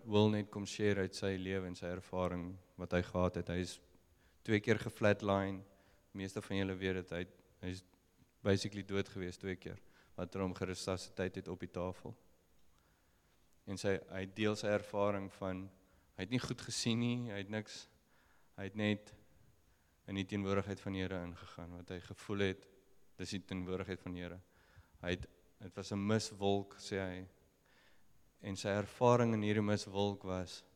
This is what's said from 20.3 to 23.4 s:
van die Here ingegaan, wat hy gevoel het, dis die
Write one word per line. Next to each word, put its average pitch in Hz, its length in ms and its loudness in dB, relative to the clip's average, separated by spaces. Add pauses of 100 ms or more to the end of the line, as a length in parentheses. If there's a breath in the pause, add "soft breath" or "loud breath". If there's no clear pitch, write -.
van 98 120 -2
die 92 80 0
Here 92 200 -4
ingegaan, 87 540 -12
wat 87 160 -12
hy 90 100 -6
gevoel 101 460 -2
het, - 160 -4 (540)
dis 92 180 -6
die 90 140 -6